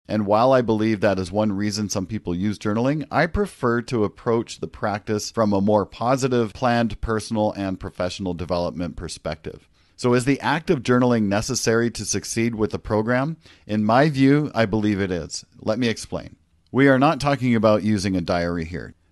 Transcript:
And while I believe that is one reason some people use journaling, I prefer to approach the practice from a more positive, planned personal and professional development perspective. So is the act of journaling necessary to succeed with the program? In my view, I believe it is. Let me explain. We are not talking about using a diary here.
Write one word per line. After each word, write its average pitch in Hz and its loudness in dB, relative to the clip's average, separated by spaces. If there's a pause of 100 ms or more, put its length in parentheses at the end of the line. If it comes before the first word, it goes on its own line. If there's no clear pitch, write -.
And 107 -2
while 113 4
I 131 6
believe 110 2
that 98 2
is 87 -4
one 104 0
reason 104 -4
some 95 -4
people 101 -6
use 95 -2
journaling, 127 -2
I 151 2
prefer 131 -2
to 113 -2
approach 113 -2
the - -8
practice 104 -6
from 107 0
a 98 2
more 101 4
positive, 123 0
planned 120 0
personal 107 -2
and 95 -4
professional 90 -6
development 85 -4
perspective. - -12 (260)
So 123 2
is 123 2
the 135 2
act 147 -2
of 147 0
journaling 123 4
necessary 113 0
to 107 -8
succeed 113 -4
with 107 -2
the 92 -4
program? 123 -2 (320)
In 107 0
my 127 6
view, 139 4
I 113 2
believe 104 0
it 95 -2
is. 80 -8 (160)
Let 110 -2
me 123 0
explain. - -6 (400)
We 139 6
are 131 6
not 143 4
talking 127 0
about 107 4
using 101 0
a 87 -2
diary 85 -2
here. 78 -12 (180)